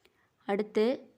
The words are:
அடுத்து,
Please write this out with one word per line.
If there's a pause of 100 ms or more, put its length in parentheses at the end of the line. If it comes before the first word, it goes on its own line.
(440)
அடுத்து, (140)